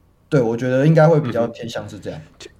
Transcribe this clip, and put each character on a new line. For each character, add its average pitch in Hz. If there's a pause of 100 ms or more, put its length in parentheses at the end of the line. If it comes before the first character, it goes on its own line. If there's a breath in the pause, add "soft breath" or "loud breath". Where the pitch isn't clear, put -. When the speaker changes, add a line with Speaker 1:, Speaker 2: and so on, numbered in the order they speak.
(280)
Speaker 1:
对， 143
我 117
觉 127
得 131
应 160
该 156
会 160
比 123
较 117
偏 117
向 107
是 104
这 147
样。 156
Speaker 2:
嗯 156 (160)
哼。 - (120)